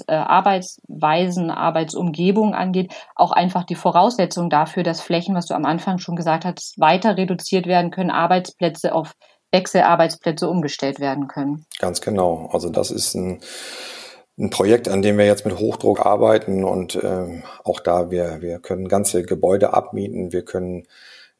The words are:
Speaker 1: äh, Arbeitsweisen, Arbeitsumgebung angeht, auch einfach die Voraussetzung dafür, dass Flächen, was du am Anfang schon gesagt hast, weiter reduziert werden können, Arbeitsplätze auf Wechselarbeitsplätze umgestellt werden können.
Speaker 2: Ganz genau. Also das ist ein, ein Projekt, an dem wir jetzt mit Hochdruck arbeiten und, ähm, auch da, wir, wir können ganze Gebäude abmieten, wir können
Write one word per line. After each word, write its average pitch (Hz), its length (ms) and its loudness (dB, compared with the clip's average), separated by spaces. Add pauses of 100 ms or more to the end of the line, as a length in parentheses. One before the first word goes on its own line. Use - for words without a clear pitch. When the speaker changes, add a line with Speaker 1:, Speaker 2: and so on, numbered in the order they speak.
Speaker 1:
äh, - 60 0
Arbeitsweisen, 175 1400 0
Arbeitsumgebung 170 1000 0
angeht, 185 400 -2 (220)
auch - 180 2
einfach 180 320 2
die 175 100 -6
Voraussetzung 175 760 2
dafür, 156 340 0
dass 165 180 -2
Flächen, 175 340 -2
was 175 120 -4
du - 80 -4
am 151 100 -2
Anfang 170 320 -2
schon 175 180 -6
gesagt 165 300 0
hast, - 340 -8
weiter 185 380 4
reduziert 185 500 -2
werden 175 240 2
können, 185 200 -2
Arbeitsplätze 175 840 0
auf 156 160 -4 (400)
Wechselarbeitsplätze 170 960 2
umgestellt 147 520 -2
werden 139 260 -2
können. 143 380 -6 (140)
Speaker 2:
Ganz 90 200 -2
genau. 87 540 0
Also 87 160 0
das - 220 0
ist - 240 0
ein, 92 260 -4 (960)
ein 101 140 -2
Projekt, 101 360 2
an 98 140 0
dem 104 160 2
wir 104 80 6
jetzt 104 180 4
mit 101 160 -4
Hochdruck 110 460 0
arbeiten 104 580 2
und, 92 400 -2
ähm, 90 400 -4 (220)
auch 90 160 -2
da, 87 280 2
wir, 85 320 -4
wir 85 180 -8
können 92 280 -6
ganze 98 360 0
Gebäude 90 500 2
abmieten, 92 580 -2
wir 90 140 -4
können 90 420 -8 (520)